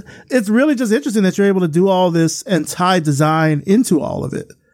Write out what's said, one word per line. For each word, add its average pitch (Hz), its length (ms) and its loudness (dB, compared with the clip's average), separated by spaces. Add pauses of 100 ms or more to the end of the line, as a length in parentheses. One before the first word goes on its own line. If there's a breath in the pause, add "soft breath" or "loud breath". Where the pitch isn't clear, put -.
(300 loud breath)
it's 233 200 0
really 269 260 2
just 226 160 -2
interesting 226 320 0
that 185 140 0
you're 202 100 2
able 190 140 0
to 180 80 0
do 170 180 2
all 185 240 2
this 165 320 0
and 165 240 -2
tie 180 320 0
design 151 680 0
into 196 360 2
all - 240 -6
of - 80 -8
it. - 180 -10 (220)